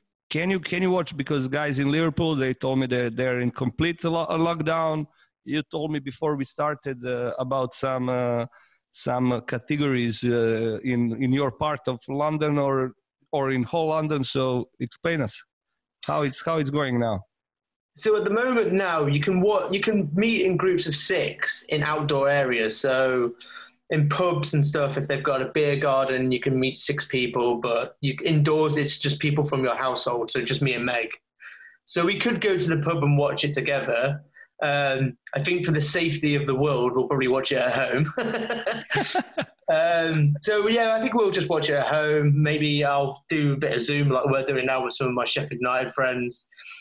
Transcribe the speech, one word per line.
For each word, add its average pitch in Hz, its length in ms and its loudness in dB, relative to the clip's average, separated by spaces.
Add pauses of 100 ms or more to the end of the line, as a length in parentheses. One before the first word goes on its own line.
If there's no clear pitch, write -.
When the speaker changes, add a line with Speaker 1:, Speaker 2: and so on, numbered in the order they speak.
(300)
Speaker 1:
Can 170 200 -2
you, 190 100 0
can 180 220 -4
you 185 100 2
watch? 175 260 -2
Because 139 300 -2
guys 147 320 -2
in 139 120 2
Liverpool, 160 440 2
they 131 180 0
told 131 260 0
me 131 80 0
that 123 280 -2
they're 123 260 0
in 120 100 0
complete 160 520 -2
lo-, 165 260 0
lockdown. 160 760 0 (380)
You 147 200 -4
told 156 280 -6
me 151 80 -2
before 139 360 -4
we 139 100 -4
started, 143 600 -6
uh, 123 320 -4
about 131 380 -2
some, 127 340 -2
uh, 123 360 0 (480)
some 123 540 0
categories, 127 760 -2
uh, 113 600 0
in, 120 380 0
in 127 120 2
your 135 180 0
part 151 360 -4
of 127 200 -4
London 147 500 0
or, 135 360 0 (380)
or 135 200 0
in 127 120 0
whole 160 260 0
London. 156 340 0
So 127 460 -2 (100)
explain 156 420 -4
us - 220 -6 (640)
how 151 160 0
it's, 135 240 -4
how 165 120 0
it's 143 120 0
going 135 300 0
now. 110 220 0 (760)
Speaker 2:
So 214 200 2
at 196 80 0
the 196 60 0
moment 226 420 2
now, 175 360 2
you 143 120 2
can 185 220 2
wa-, 202 300 4
you 196 100 -2
can 202 320 2
meet 208 320 2
in 185 120 4
groups 180 300 2
of 143 80 -2
six - 720 -2
in 147 140 0
outdoor 147 460 0
areas. 123 500 2
So 131 540 2 (580)
in 147 160 4
pubs 160 460 0
and 143 100 4
stuff, 143 340 0
if 131 100 -4
they've 139 160 -2
got 135 180 0
a 127 40 0
beer 147 300 2
garden, 131 560 2
you 123 80 0
can 131 200 0
meet 131 180 0
six - 280 -4
people. 120 540 0
But 120 420 -2
you, 135 220 -2
indoors, 151 540 4
it's 143 220 -2
just 143 200 -2
people 147 240 0
from 139 200 -2
your 120 120 0
household. 123 540 -2
So 127 140 -2
just 135 180 -2
me 131 120 0
and 120 120 -4
Meg. 120 240 -2 (760)
So 170 200 0
we 196 140 0
could 240 200 0
go 196 160 2
to 165 140 0
the 160 140 2
pub 151 200 0
and 143 140 4
watch 143 260 0
it 147 120 -2
together. 131 640 0 (400)
Um, 139 560 0 (160)
I 147 80 -2
think 175 240 0
for 170 60 2
the 151 100 2
safety 147 540 0
of 143 100 0
the 135 80 0
world, 131 420 2
we'll 127 120 2
probably 131 220 0
watch 131 220 2
it 131 60 0
at 123 160 2
home. 127 440 0
<laughs> 233 1300 -4 (260)
Um, 160 720 4
so, 214 260 2
yeah, 226 280 4
I 226 40 0
think 254 140 -2
we'll 220 160 4
just 170 180 0
watch 151 220 0
it 147 60 2
at 135 100 2
home. 151 560 2
Maybe 147 420 2
I'll 139 460 0
do 147 240 2
a - 20 0
bit 143 180 -2
of 117 80 -2
Zoom 143 280 0
like 131 160 2
we're 135 180 2
doing 131 220 -2
now 131 180 0
with 120 120 -4
some 127 140 -2
of 123 40 -2
my 123 120 0
Sheffield 139 360 -4
United 127 300 -2
friends. 123 580 -4 (320)